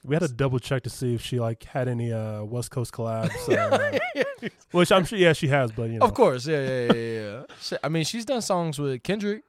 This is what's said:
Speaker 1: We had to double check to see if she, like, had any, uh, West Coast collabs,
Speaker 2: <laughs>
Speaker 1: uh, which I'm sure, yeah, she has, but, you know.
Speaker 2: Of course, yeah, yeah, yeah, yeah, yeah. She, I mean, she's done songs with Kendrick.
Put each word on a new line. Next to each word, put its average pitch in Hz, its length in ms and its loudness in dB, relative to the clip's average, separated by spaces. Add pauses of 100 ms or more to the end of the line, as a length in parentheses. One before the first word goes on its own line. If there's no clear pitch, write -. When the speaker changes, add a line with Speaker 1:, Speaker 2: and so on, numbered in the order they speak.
Speaker 1:
We 131 120 -2
had 165 60 2
to 175 60 0
double 127 320 0
check 131 240 -2
to 120 60 -4
see 123 260 -2
if 113 60 -2
she, - 180 -2
like, 113 240 -2
had 127 240 -2
any, 120 260 -2
uh, 110 300 -4
West 117 260 -6
Coast 120 240 -4
collabs, 113 380 -2 (180)
Speaker 2:
<laughs> 571 500 2 (440)
Speaker 1:
uh, 226 40 -6 (240)
which 175 200 4
I'm 190 140 6
sure, 226 120 -4
yeah, 170 160 6
she 151 140 0
has, 131 240 2
but, 113 180 -4
you 113 100 -6
know. - 60 6
Speaker 2:
Of 208 80 4
course, 135 320 4
yeah, 151 160 0
yeah, 131 240 -2
yeah, 117 80 4
yeah, 117 280 -2
yeah. 107 220 -8 (160)
She, - 240 -8
I 143 60 -2
mean, 160 140 0
she's 226 220 -6
done 247 180 0
songs 170 340 -2
with 135 240 -2
Kendrick. 208 480 -4